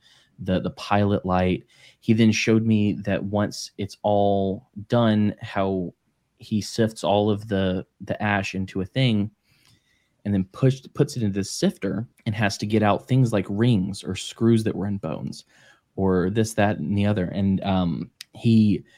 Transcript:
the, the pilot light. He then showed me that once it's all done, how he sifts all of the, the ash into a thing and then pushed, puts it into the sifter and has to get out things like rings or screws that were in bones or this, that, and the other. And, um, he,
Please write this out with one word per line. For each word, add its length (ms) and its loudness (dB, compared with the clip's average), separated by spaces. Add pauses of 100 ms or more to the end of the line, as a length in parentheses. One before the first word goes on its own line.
(400)
the, 200 -2
the 120 -6
pilot 540 0
light. 400 0 (340)
He 140 2
then 180 6
showed 340 2
me 280 2 (120)
that 200 -2
once 520 -4
it's 260 -8
all 640 0 (180)
done, 540 2
how 520 -4 (460)
he 220 -4
sifts 420 -4
all 260 2
of 180 -4
the, 380 -2 (160)
the 200 -6
ash 340 -2
into 260 -6
a 40 -4
thing 440 0 (960)
and 80 0
then 120 2
pushed, 500 -2
puts 200 -2
it 80 -4
into 160 -2
the 40 0
sifter 640 -4 (180)
and 100 -4
has 240 -2
to 60 -6
get 180 2
out 240 2
things 260 4
like 160 0
rings 540 0
or 120 -6
screws 480 2
that 120 -2
were 120 -4
in 100 -4
bones 480 -8 (500)
or 360 2
this, 240 0
that, 220 2
and 200 -2
the 80 2
other. 200 0
And, 380 0
um, 460 -2 (240)
he, 500 4 (140)